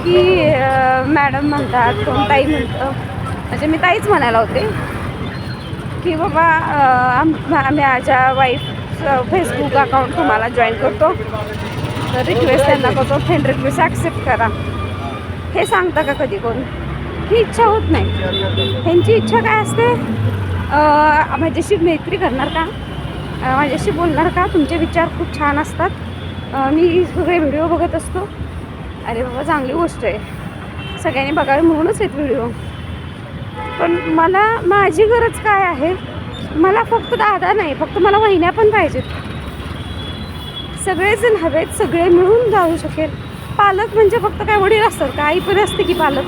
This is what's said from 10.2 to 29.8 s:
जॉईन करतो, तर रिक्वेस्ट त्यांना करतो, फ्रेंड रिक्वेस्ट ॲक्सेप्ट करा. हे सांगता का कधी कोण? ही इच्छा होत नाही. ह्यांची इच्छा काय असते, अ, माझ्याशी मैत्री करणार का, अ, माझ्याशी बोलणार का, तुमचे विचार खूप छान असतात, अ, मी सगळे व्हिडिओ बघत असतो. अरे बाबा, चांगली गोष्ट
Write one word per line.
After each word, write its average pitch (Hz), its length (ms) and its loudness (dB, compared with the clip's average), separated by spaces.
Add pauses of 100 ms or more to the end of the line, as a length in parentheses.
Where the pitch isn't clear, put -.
जॉईन 233 260 2
करतो, 269 380 2 (1000)
तर 254 120 -2
रिक्वेस्ट 285 400 2
त्यांना 277 240 2
करतो, 269 280 0
फ्रेंड 294 280 0
रिक्वेस्ट 269 340 0
ॲक्सेप्ट 330 440 0
करा. 220 240 0 (1040)
हे 392 120 0
सांगता 370 360 0
का 277 100 -2
कधी 254 260 -4
कोण? 233 240 -4 (680)
ही 453 120 4
इच्छा 453 240 2
होत 440 260 4
नाही. 311 140 2 (760)
ह्यांची 349 320 4
इच्छा 453 280 4
काय 440 220 0
असते, - 540 0 (540)
अ, 302 640 4
माझ्याशी 330 400 0
मैत्री 330 400 0
करणार 277 320 -2
का, 320 140 -2 (800)
अ, 262 140 0
माझ्याशी 294 340 0
बोलणार 330 380 0
का, 359 260 0
तुमचे 320 220 2
विचार 330 300 0
खूप - 320 -6
छान 285 200 0
असतात, 311 320 -2 (640)
अ, 269 160 0
मी 339 340 4
सगळे 339 340 0
व्हिडिओ 311 300 0
बघत 339 260 0
असतो. 370 340 -6 (800)
अरे 233 160 -4
बाबा, 254 200 -6
चांगली 285 300 -2
गोष्ट 330 320 -2